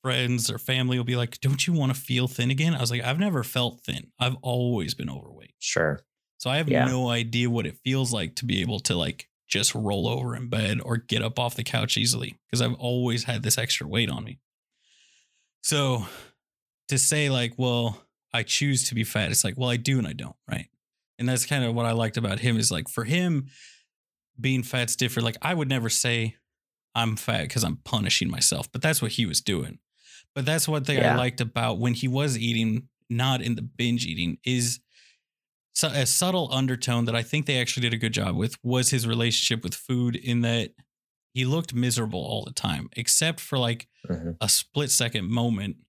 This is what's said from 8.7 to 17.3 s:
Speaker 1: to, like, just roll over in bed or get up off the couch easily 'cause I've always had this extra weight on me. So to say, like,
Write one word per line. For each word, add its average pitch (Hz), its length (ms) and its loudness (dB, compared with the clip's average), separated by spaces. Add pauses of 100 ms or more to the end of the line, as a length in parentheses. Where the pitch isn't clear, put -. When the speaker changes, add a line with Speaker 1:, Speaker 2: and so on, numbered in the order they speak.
Speaker 1:
to, - 160 0
like, - 320 -4 (200)
just - 260 0
roll 101 340 0
over 120 260 -4
in 120 140 -8
bed 110 360 0
or 120 120 0
get 113 260 0
up 110 160 -2
off 120 160 -2
the 117 100 -6
couch - 320 0
easily 113 420 -2 (120)
'cause 120 100 0
I've 120 140 0
always 123 500 -2
had 117 180 -4
this 117 160 2
extra 117 280 -2
weight 107 220 0
on 62 160 -4
me. - 140 -12 (1200)
So 131 420 2 (840)
to 139 80 2
say, 147 320 4
like, 120 280 0